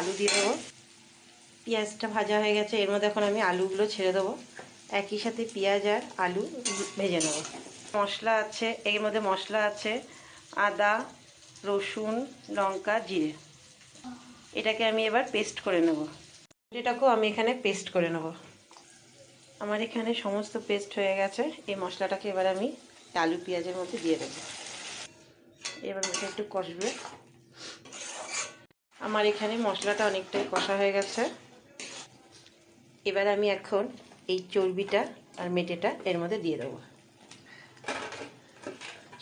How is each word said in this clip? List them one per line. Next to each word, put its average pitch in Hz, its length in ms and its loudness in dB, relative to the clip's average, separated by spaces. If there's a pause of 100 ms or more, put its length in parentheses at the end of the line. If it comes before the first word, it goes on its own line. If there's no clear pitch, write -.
আলু 180 200 2
দিয়ে 202 160 4
দেবো। 202 160 4 (1120)
পেঁয়াজটা 220 420 -2 (100)
ভাজা 208 260 4
হয়ে 214 160 6
গেছে, 208 240 2
এর 196 100 4
মধ্যে 208 180 4
এখন 208 200 2
আমি 214 100 2 (100)
আলুগুলো 190 340 2 (100)
ছেড়ে 185 220 2
দেবো, 196 160 2 (680)
একই 208 240 -2
সাথে 233 180 -2 (120)
পেঁয়াজ 196 300 2 (100)
আর 247 80 0 (220)
আলু 180 180 0 (560)
ভেজে 180 280 2
নেবো। 151 160 -2 (540)
মশলা 208 360 2 (120)
আছে, 214 220 -4 (240)
এর 208 140 2
মধ্যে 214 240 0
মশলা 190 320 0 (100)
আছে 208 220 -2 (760)
আদা, 208 280 4 (720)
রসুন, 214 460 0 (420)
লঙ্কা, 196 420 2 (100)
জিরে, 156 240 0 (1300)
এটাকে 220 300 0
আমি 220 200 2
এবার 240 140 4 (100)
পেস্ট 208 220 0 (100)
করে 175 200 4
নেব। 156 120 4 (840)
এটাকেও 247 340 4
আমি 220 180 4
এখানে 226 200 2 (120)
পেস্ট 196 300 0
করে 170 200 4
নেব। 160 120 -4 (1400)
আমার 208 240 0
এখানে 226 240 0 (140)
সমস্ত 208 300 -2 (140)
পেস্ট 202 300 0
হয়ে 196 220 2
গেছে, 196 220 0 (280)
এই 196 120 -2
মশলাটাকে 190 500 -2
এবার 185 220 2
আমি 196 120 0 (560)
আলু 165 220 4
পেঁয়াজের 180 360 -2
মধ্যে 180 240 -6
দিয়ে 160 180 4
দেবো। 139 160 -8 (1500)
এবার 190 140 -4 (100)
এটা - 180 -4
একটু 214 120 -6 (120)
কষবে। 180 340 -4 (2250)
আমার 214 260 2
এখানে 214 220 -2 (120)
মশলাটা 202 440 2
অনেকটাই 196 420 -2
কষা 196 280 2
হয়ে 202 160 4
গেছে, 196 260 0 (1900)
এবার 196 260 2
আমি 208 120 4 (100)
এখন 202 280 0 (480)
এই 185 60 2 (160)
চর্বিটা 196 480 2 (380)
আর 180 160 -4
মেটেটা 180 340 0 (200)
এর 175 120 2
মধ্যে 196 220 -2
দিয়ে 160 180 0
দেবো। 123 140 -6 (2500)